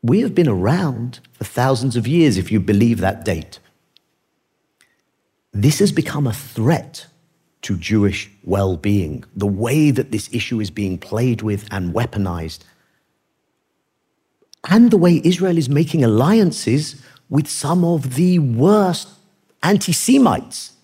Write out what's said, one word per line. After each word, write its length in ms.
We 200
have 120
been 140
around 720
for 100
thousands 500
of 140
years, 280
if 140
you 80
believe 400
that 260
date. 360
This 260
has 140
become 340
a 60
threat 760
to 140
Jewish 520
well-being, 800
the 100
way 460
that 180
this 240
issue 260
is 120
being 260
played 440
with 280
and 240
weaponized, 640
and 220
the 60
way 260
Israel 340
is 120
making 340
alliances 1000
with 160
some 380
of 320
the 240
worst 680
anti-Semites. 1120